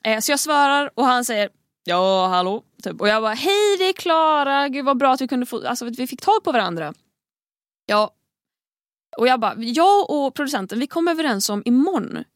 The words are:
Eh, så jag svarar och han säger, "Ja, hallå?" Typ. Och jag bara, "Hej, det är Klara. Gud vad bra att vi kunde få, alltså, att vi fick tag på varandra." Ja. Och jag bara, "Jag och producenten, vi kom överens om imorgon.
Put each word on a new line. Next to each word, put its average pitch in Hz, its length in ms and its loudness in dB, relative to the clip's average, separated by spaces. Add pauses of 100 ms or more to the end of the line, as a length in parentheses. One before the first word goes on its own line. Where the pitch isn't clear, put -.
Eh, 220 160 0
så 220 120 -2
jag 285 80 0
svarar 285 560 2
och 247 100 0
han 247 200 2
säger, 208 240 -2 (340)
"Ja, 185 440 2
hallå?" 185 360 0 (200)
Typ. 175 180 -8
Och 202 60 0
jag 220 140 2
bara, 220 120 -2
"Hej, 392 440 0
det 370 120 -2
är 381 40 -2
Klara. 294 760 2
Gud 269 160 -6
vad 269 120 2
bra 262 160 4
att 262 80 -2
vi 262 60 -4
kunde 247 180 -2
få, - 220 -8
alltså, 247 200 -6
att 240 120 -10
vi 254 80 -4
fick - 140 -12
tag 427 220 2
på 330 80 -2
varandra." 170 420 -2 (920)
Ja. 208 260 0 (1040)
Och 226 100 2
jag 254 120 2
bara, 214 180 -2
"Jag 330 520 2
och 277 260 -2
producenten, 247 440 -4
vi 277 80 -2
kom 339 200 -2
överens 311 420 -2
om 208 160 -4
imorgon. 254 580 0 (120)